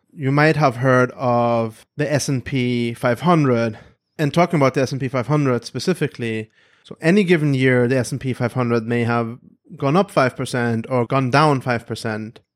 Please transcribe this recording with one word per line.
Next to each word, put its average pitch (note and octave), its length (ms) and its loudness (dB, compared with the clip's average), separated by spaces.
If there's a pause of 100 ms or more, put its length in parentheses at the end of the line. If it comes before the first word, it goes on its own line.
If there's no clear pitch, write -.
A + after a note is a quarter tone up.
(120)
You C3 180 -4
might D3 260 4
have C#3 200 2
heard B2+ 360 2
of A#2 760 -2 (100)
the D3 160 -2
S - 160 -2
and C3 160 -2
P B2 480 -2
five A#2+ 280 -2
hundred. C3 580 2 (400)
And D3 160 -2
talking F3 240 0
about C3+ 160 2
the C#3+ 80 0
S B2+ 100 -2
and C3 80 -8
P C3 80 -6
five B2 200 -4
hundred C3+ 360 0
specifically, A#2+ 840 -6 (320)
so - 180 -20
any F#3+ 240 4
given D3+ 300 2
year, B2+ 340 4
the C3+ 80 2
S B2 160 -2
and C3 80 -6
P C3 140 -4
five A#2+ 180 -2
hundred A#2+ 340 0
may A#2+ 180 0
have A#2 340 -2 (360)
gone C#3+ 220 -2
up G3 140 0
five C3 260 0
percent A#2+ 540 -4
or B2 160 0
gone C3+ 240 -2
down C#3+ 320 4
five A#2+ 240 -4
percent. A2 540 -8 (160)